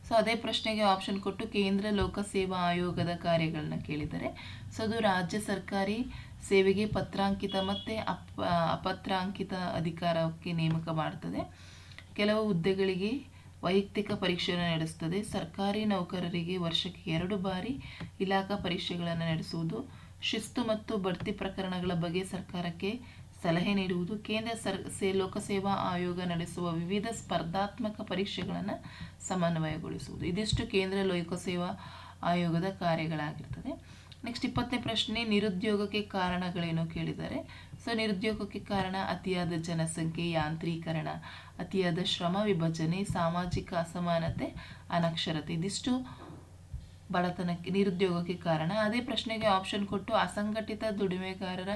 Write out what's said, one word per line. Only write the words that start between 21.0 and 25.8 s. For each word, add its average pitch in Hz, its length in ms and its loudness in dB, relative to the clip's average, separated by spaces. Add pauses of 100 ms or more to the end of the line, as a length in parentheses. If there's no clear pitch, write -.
ಪ್ರಕರಣಗಳ 185 640 -2
ಬಗ್ಗೆ 175 300 2
ಸರ್ಕಾರಕ್ಕೆ 180 760 -4 (440)
ಸಲಹೆ 180 300 4
ನೀಡುವುದು, 185 460 2
ಕೇಂದ್ರ 220 320 -2 (120)
ಸರ್-, 190 280 -2
ಸೇ-, 190 220 2
ಲೋಕಸೇವಾ 196 600 0
ಆಯೋಗ 180 480 0